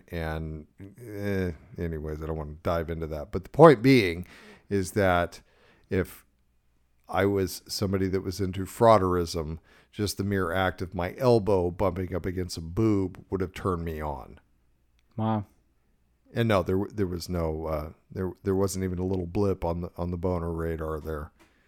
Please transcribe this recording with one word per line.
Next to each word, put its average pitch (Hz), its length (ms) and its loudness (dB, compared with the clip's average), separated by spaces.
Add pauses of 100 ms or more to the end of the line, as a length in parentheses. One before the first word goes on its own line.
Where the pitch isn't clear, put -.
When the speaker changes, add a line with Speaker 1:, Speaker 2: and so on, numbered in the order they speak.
(120)
Speaker 1:
And, 80 560 -6 (340)
eh, 101 500 -4 (260)
anyways, 78 440 -6
I 80 40 -8
don't 80 120 -4
want 76 120 -8
to 76 140 -16
dive 85 260 -2
into 80 180 -6
that. 76 240 -10
But 95 140 -6
the - 40 -20
point 143 320 10
being 101 440 4 (440)
is 98 220 -2
that 90 480 2 (500)
if - 360 -4 (840)
I 95 180 2
was 98 420 0
somebody 95 400 -2
that 95 140 -2
was 95 200 -6
into 92 240 -4
frauderism, 90 960 4 (320)
just 104 260 -6
the 101 60 -4
mere 95 280 0
act 92 300 0
of 90 140 -10
my 87 240 -4
elbow 104 500 4
bumping 90 460 -2
up 85 100 -6
against 90 320 -6
a 87 40 -8
boob 95 680 0
would 95 120 -2
have - 120 -6
turned 87 320 -4
me 78 160 -6
on. 71 380 -8 (760)
Speaker 2:
Wow. 110 300 -2 (880)
Speaker 1:
And 117 140 0
no, 98 160 4
there, 95 140 0
w-, 101 140 -2
there 107 140 -2
was 87 240 -6
no, 80 380 -2
uh, 78 220 -4 (220)
there, 92 200 -4 (100)
there 98 140 0
wasn't 95 300 0
even 90 120 -2
a 92 80 -2
little 92 220 -2
blip 95 360 0
on 85 180 -2
the, 87 140 -8
on 87 140 -4
the 87 80 -2
boner 85 340 -2
radar 80 480 -4
there 76 320 -8 (360)